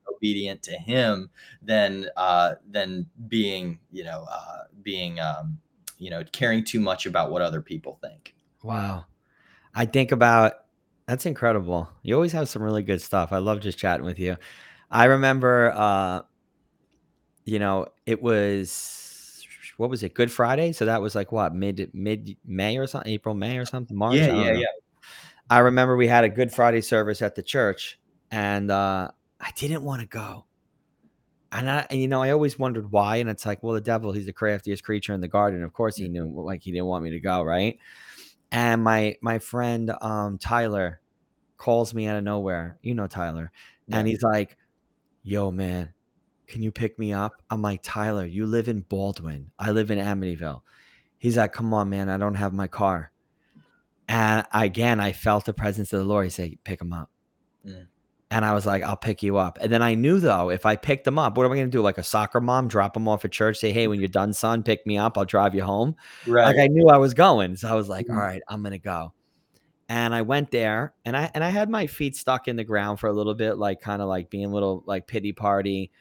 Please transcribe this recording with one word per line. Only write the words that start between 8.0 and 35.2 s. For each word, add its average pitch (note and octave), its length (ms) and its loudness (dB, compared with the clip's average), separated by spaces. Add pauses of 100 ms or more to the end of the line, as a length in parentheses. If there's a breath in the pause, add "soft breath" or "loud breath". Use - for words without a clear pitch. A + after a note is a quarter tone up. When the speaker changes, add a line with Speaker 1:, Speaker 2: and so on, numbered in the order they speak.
Speaker 1:
think. - 340 -18 (280)
Speaker 2:
Wow. G2+ 420 -6 (720 soft breath)
I A#2 100 2
think B2+ 260 2
about, A#2 420 6 (540)
that's B2+ 180 -4
incredible. G2+ 640 0 (140)
You A2 120 0
always E3 180 2
have D#3 160 -2
some G#2+ 140 -8
really G#2+ 200 0
good F#2+ 180 0
stuff. F2+ 320 -2
I F#2+ 60 0
love G#2 220 0
just G2+ 160 -6
chatting E2+ 280 -2
with F2 140 -8
you. F2+ 180 -2 (540 loud breath)
I A#2 140 8
remember, B2+ 720 4
uh, G2 460 2 (1200)
you G#2+ 140 -2
know, G2 280 0 (180)
it A2+ 160 -2
was, - 1200 -2 (320)
what A#2+ 120 -2
was A#2+ 140 -4
it? F2+ 100 -6
Good A#2+ 180 2
Friday? C#3 400 2
So C3+ 140 -2
that A2 160 2
was, G#2 140 -4
like, G2+ 160 -4
what, G2 220 0
mid, G2 400 -4
mid-May G#2 840 -4
or C3+ 100 -4
something? C3 240 -8
April, G#2+ 240 -4
May G#2+ 220 -4
or B2 80 -6
something? A#2+ 320 -8
March? A2+ 180 2
Speaker 1:
Yeah, D#3 140 6
Speaker 2:
I A#2 60 2
don't A2 100 2
Speaker 1:
yeah, A2+ 80 4
Speaker 2:
know. A#2 80 2
Speaker 1:
yeah. A#2+ 40 0 (840 loud breath)
Speaker 2:
I A#2+ 100 10
remember B2+ 380 6
we B2 100 6
had A#2+ 160 8
a A2 60 4
Good A#2 240 0
Friday A#2 280 4
service G#2+ 400 0
at G#2 140 -4
the G2 80 -8
church, - 560 -2 (320)
and, G2+ 400 0
uh, F#2+ 400 0 (300)
I - 160 -12
didn't D3 260 -6
wanna C3 240 -8
go. G#2+ 380 -12 (1080)
And B2+ 180 -4
I, C#3+ 200 -2
and, C3+ 120 -2
you C3 60 0
know, C3 140 0
I C3 100 2
always D3 280 0
wondered A2+ 320 -4
why, G#2 260 2
and A#2 120 -2
it's G#2 160 -8
like, G#2 180 -6
well, A2+ 100 -2
the A2 80 -2
devil, A2 300 -2
he's G2+ 140 -6
the G2 80 -10
craftiest G2+ 500 -2
creature G#2 300 -4
in F#2+ 80 -4